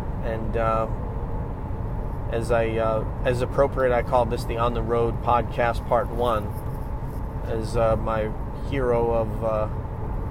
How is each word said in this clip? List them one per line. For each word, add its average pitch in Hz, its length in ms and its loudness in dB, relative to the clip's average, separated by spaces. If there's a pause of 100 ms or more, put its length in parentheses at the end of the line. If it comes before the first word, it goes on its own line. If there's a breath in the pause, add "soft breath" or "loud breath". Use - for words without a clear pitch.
(240)
And, 113 320 -2
uh, 113 320 2 (1400)
as 117 200 0
I, 113 260 4
uh, 110 260 2 (220)
as 123 160 2
appropriate, 131 500 2
I 120 120 2
call 123 220 4
this 117 200 -2
the 117 120 -2
On 120 180 2
the 113 80 0
Road 117 400 2
Podcast 120 680 2
Part 117 220 2
One, 113 360 0 (1000)
as, 110 280 -2
uh, 113 200 4
my 110 340 0 (400)
hero 120 420 2
of, 110 320 0
uh, 107 240 2 (640)